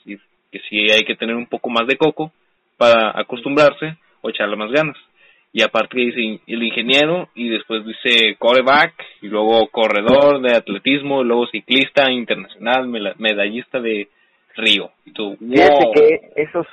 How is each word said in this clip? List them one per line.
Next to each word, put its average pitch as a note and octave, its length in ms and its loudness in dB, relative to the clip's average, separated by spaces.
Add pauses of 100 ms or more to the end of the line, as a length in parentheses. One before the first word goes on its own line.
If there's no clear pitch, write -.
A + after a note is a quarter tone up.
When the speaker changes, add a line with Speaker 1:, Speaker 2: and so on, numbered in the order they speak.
Speaker 1:
y G2+ 120 -16 (340)
que G2 180 -16
sí G#2+ 240 0
hay G#2+ 120 4
que A#2 120 -6
tener A#2 200 -6
un A#2+ 100 -8
poco - 240 -8
más A#2 160 -2
de C3 100 -2
coco D#3 360 -2 (440)
para A2+ 420 4
acostumbrarse C#3 800 -2 (240)
o - 100 -8
echarle G#2 260 -4
más G#2+ 160 -8
ganas. D3+ 240 -2 (560)
Y A2 100 0
aparte A2 340 -2
que B2 100 0
dice A#2+ 140 -4
in-, A2 260 -6
el A#2 160 -8
ingeniero, C3+ 720 -2
y A#2+ 140 -8
después A2+ 380 -6
dice A2+ 520 0
coreback, C3 540 2 (300)
y G#2 60 -14
luego A2 400 2
corredor A#2+ 720 2
de B2 120 2
atletismo, C3+ 680 -2
y - 20 0
luego A#2+ 220 2
ciclista C3 680 0
internacional, A#2 760 -4
mela-, G#2 280 -6
medallista G#2+ 640 -4
de A2 280 -4 (480)
Río. G#2+ 340 -2 (140)
Y - 80 -20
tú, G2+ 260 -8
Speaker 2:
Fíjate C#3 460 4
Speaker 1:
"Wow". A#2 100 2
Speaker 2:
que D3+ 260 6 (220)
eso E3 300 -6